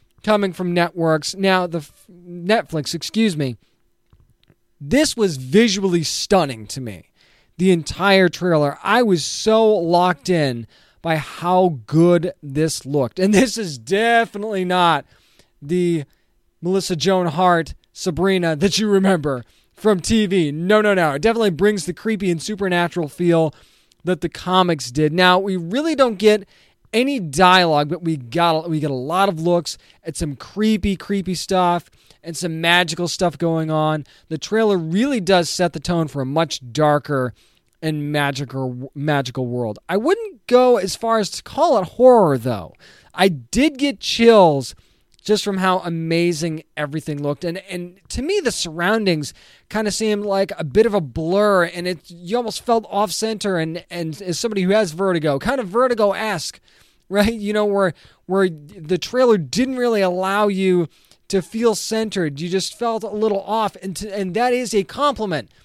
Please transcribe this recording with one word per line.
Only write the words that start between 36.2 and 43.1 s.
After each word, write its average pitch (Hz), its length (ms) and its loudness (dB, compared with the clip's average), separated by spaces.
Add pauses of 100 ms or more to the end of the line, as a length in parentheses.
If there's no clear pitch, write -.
a 131 40 -4
much 151 340 -2 (120)
darker 147 640 0 (460)
and 151 320 -4
magical, 135 800 -4
magical 139 540 -2
world. 120 400 -4
I 175 80 0
wouldn't 370 500 -2
go 247 300 6
as 185 180 -2
far 226 240 0
as 202 120 -2
to - 120 -12
call 285 360 2
it 180 60 -2
horror, 214 540 6
though. 110 360 -8 (380)